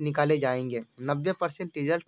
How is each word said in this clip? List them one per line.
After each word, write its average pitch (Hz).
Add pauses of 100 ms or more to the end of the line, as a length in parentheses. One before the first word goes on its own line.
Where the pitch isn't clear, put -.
निकाले 147
जाएंगे, 127 (180)
नब्बे 143
परसेंट 175
रिजल्ट 156